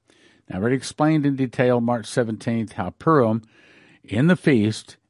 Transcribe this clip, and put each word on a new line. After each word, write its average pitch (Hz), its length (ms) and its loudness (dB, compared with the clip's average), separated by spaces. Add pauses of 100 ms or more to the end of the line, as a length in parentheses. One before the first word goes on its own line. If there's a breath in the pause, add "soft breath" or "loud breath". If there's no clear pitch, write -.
(480 soft breath)
Now, - 80 -10
I 92 40 -6
already 120 160 0
explained 151 500 0
in 143 100 0
detail 123 460 0
March 117 240 -4
seventeenth 113 640 -4
how 92 180 -6
Purim, 117 520 2 (600 soft breath)
in 117 240 0
the 175 100 4
feast, 110 600 0 (140)